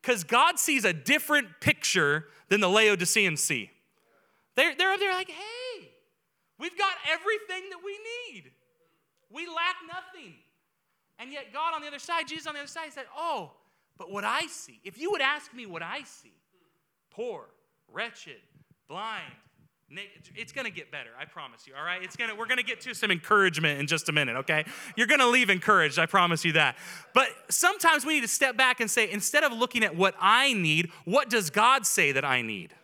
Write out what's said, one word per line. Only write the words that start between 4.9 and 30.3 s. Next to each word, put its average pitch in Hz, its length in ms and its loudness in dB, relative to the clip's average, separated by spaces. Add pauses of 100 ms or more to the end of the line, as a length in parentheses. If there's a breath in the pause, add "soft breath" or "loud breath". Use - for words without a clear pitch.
they're 381 140 0
like, 370 160 -6
"Hey, 427 600 -14 (720)
we've 349 180 -10
got 392 160 0 (160)
everything 381 640 -4
that 381 120 -18
we 403 140 -12 (340)
need. 147 200 -20 (800)
We 320 160 -12
lack 339 280 -4 (120)
nothing." 359 480 -16 (840)
And 254 140 -18
yet 247 220 -14
God 320 200 -4
on 294 80 -8
the 294 60 -12
other 285 120 -12
side, 330 280 -4
Jesus 311 180 -12
on 302 80 -8
the 294 60 -10
other 285 80 -12
side 320 240 -12
said, 262 140 -14 (120)
Oh, 285 340 -6 (460)
but 185 140 -16
what 202 140 -6
I 285 220 -2
see, - 360 -18
if 196 140 -16
you 330 140 -4
would 339 100 -2
ask 285 320 -4
me 240 120 -16
what 170 160 -10
I 226 220 -8
see, - 300 -20 (760)
poor, 202 360 -10 (460)
wretched, 160 500 -12 (480)
blind, 190 420 -10 (560)
Nick, 196 280 -16
it's, 165 200 -20
it's 226 160 -14
gonna 254 200 -8
get 160 200 -14
better, 127 280 -14
I 151 60 -12
promise 131 420 -18
you, 135 100 -20
all 151 80 -8
right? 180 160 -6
It's 185 140 -14
gonna, 226 180 -6
we're 220 140 -10
gonna 247 160 -2
get 226 180 -8
to 247 140 -10
some 202 160 0
encouragement 165 680 2
in 147 60 -2
just 156 240 0
a - 20 -2
minute, 139 260 0
okay? 151 280 0 (300 loud breath)
You're 233 100 2
gonna 262 220 6
leave 240 240 4
encouraged, 170 480 4
I 160 80 2
promise 175 360 4
you 165 100 2
that. 147 220 4 (380 loud breath)
But 262 160 4 (200)
sometimes 339 540 4
we 311 120 0
need 277 60 2
to 233 60 -4
step 262 300 0
back 254 220 2
and 226 100 0
say, 214 220 2
instead 247 320 0
of 269 100 2
looking 233 300 0
at 165 120 0
what 185 240 2
I 240 340 4